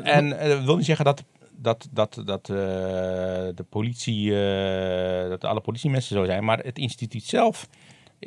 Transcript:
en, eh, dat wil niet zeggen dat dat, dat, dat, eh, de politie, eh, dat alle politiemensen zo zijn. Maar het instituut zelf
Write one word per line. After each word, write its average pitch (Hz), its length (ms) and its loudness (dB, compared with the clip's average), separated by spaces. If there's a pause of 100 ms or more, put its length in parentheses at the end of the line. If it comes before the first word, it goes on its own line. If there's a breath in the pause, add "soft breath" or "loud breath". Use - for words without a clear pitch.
en, 147 340 4
eh, 151 100 0
dat 139 160 4
wil 151 120 6
niet 175 80 2
zeggen 156 200 2
dat 139 200 2 (380)
dat, 113 300 0
dat, 110 320 -2
dat, 98 240 -6
eh, 98 80 -2 (1000)
de 90 140 -10
politie, 110 680 -2
eh, 95 920 0
dat 92 160 -6
alle 107 160 0
politiemensen 123 560 -2
zo 95 80 2
zijn. 95 200 0
Maar 110 140 4
het - 200 -8
instituut 120 460 -6
zelf - 440 0 (580 soft breath)